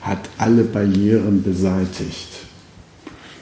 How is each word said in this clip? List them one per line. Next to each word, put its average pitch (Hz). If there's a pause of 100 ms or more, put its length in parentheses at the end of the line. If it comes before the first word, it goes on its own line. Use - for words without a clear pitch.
hat 98 (100)
alle 113
Barrieren 101
beseitigt. 92 (1120)